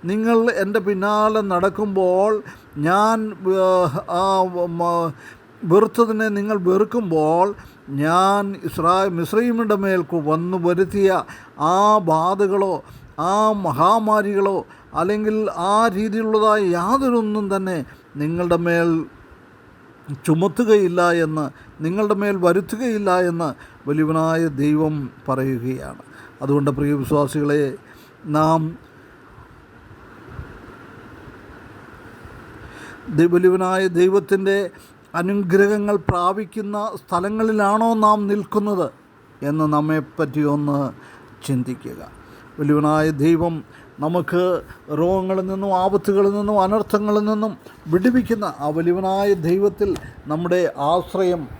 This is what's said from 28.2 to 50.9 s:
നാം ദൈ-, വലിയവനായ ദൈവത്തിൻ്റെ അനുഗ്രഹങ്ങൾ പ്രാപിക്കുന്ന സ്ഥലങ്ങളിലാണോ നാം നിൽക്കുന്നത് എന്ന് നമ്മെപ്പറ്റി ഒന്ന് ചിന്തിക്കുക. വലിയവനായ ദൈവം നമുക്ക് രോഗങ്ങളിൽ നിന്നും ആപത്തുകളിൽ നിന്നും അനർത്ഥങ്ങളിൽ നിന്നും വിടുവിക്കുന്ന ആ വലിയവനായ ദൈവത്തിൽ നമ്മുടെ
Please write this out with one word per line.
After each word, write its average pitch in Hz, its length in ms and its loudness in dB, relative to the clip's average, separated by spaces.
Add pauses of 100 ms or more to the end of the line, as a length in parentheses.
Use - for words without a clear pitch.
നാം 160 240 2 (4000)
ദൈ-, 170 160 6
വലിയവനായ 185 480 2 (180)
ദൈവത്തിൻ്റെ 190 560 2 (640)
അനുഗ്രഹങ്ങൾ 202 760 2 (140)
പ്രാപിക്കുന്ന 196 680 -2 (240)
സ്ഥലങ്ങളിലാണോ 214 880 0 (160)
നാം 214 120 6 (120)
നിൽക്കുന്നത് 202 580 0 (640)
എന്ന് 156 160 0 (100)
നമ്മെപ്പറ്റി 151 640 -2 (120)
ഒന്ന് 147 260 -2 (680)
ചിന്തിക്കുക. 127 540 -6 (580)
വലിയവനായ 151 480 2 (200)
ദൈവം 170 280 2 (500)
നമുക്ക് 175 380 -2 (560)
രോഗങ്ങളിൽ 185 500 0
നിന്നും 190 220 -4 (100)
ആപത്തുകളിൽ 196 560 2
നിന്നും 208 280 0
അനർത്ഥങ്ങളിൽ 208 640 0
നിന്നും 214 220 -2 (400)
വിടുവിക്കുന്ന 214 540 0 (180)
ആ - 20 -2 (100)
വലിയവനായ 190 520 0 (200)
ദൈവത്തിൽ 196 420 0 (400)
നമ്മുടെ 175 300 0 (320)